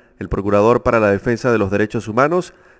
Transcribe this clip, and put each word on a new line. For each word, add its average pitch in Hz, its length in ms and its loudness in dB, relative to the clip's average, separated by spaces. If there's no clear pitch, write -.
el 95 80 -10
procurador 104 560 2
para 117 160 2
la 104 100 4
defensa 113 400 -2
de 113 80 2
los 98 140 -2
derechos 107 340 -2
humanos, 147 480 -2